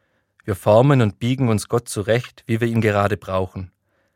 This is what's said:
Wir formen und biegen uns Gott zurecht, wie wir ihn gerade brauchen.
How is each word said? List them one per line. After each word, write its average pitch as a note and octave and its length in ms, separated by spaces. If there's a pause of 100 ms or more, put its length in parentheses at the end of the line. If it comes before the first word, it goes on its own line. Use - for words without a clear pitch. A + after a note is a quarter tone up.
(440)
Wir G#2 120
formen B2+ 460
und G#2+ 180
biegen C3 300
uns G#2+ 180
Gott - 200
zurecht, A2 600
wie A2+ 120
wir A#2+ 80
ihn A2+ 140
gerade G2+ 340
brauchen. F#2+ 560 (440)